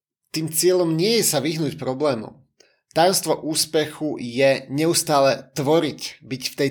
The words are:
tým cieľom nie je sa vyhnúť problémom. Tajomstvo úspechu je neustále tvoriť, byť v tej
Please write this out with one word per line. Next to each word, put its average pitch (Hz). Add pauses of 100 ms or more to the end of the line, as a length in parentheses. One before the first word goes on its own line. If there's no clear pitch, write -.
(320)
tým 160
cieľom 175
nie 214
je 175
sa 143
vyhnúť 156
problémom. 131 (600)
Tajomstvo 160
úspechu 151
je 127
neustále 143
tvoriť, 151
byť 131
v -
tej 139